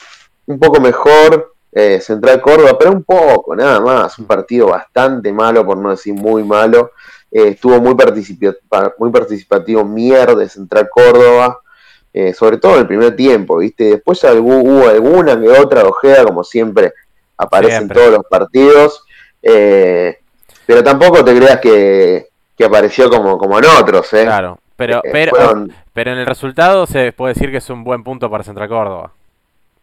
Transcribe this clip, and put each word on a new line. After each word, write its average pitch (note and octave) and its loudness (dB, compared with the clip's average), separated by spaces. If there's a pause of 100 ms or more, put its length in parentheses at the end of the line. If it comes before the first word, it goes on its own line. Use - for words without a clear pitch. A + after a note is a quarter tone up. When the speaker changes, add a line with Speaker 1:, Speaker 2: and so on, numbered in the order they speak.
(480)
Speaker 1:
un C#3+ -10
poco D3 2
mejor, D3+ 2 (180)
eh, G2+ -2
Central B2 -2
Córdoba, D3 4
pero E3+ 2
un F#3+ -6
poco, D3 0
nada B2 0
más. A#2 -2
Un A2+ -20
Speaker 2:
Mm. - -20
Speaker 1:
partido G#2+ -2
bastante A#2 -4
malo, A2 -2
por F#2+ -4
no G2+ -6
decir G2+ -10
muy G#2+ -4
malo. A2+ 0 (380)
Eh, A2 0
estuvo B2 0
muy B2 0
participi-, G2+ -2 (100)
pa-, G2+ -4
muy A#2 -4
participativo G#2+ -4
Mier A#2+ 0
de G2+ -4
Central G2+ -4
Córdoba, B2 2 (520)
eh, F#2+ -6
sobre A2 -2
todo F#3+ 0
en D3+ 4
el A2 -2
primer G#2+ 0
tiempo, G2+ -2
¿viste? A2 -6
Después G#2+ -2
algú-, B2+ 2
hubo C3 2
alguna C3 0
que A2 0
otra C3+ 4
ojeda, C3 2
como F2+ -2
siempre A2 -2 (460)
aparece G#2 0
Speaker 2:
Siempre. G#2 -4
Speaker 1:
en A#2+ 6
todos A2+ 4
los G2+ -4
partidos, C#3+ 2 (380)
eh, G2 0 (480)
pero A#2+ 2
tampoco D3 4
te B2 4
creas C3 4
que, G2 0 (280)
que A2+ 0
apareció G#2+ 2
como, G2+ 0
como G2+ -2
en C3 2 (140)
otros, F#2+ -2
¿eh? G#2+ 2
Speaker 2:
Claro, F#2+ -4 (180)
pero, A#2+ -6
Speaker 1:
Eh, - -10
Speaker 2:
pero, D3+ -2
Speaker 1:
fueron G#2+ -2 (220)
Speaker 2:
pero A#2 -8
en B2+ -10
el B2+ -8
resultado D#3+ -2
se B2+ -4
puede B2+ -8
decir C#3 -8
que C3+ -8
es - -14
un A#2+ -16
buen A#2+ -8
punto B2 -10
para G#2 -10
Central G#2 -14
Córdoba. G2 -8 (720)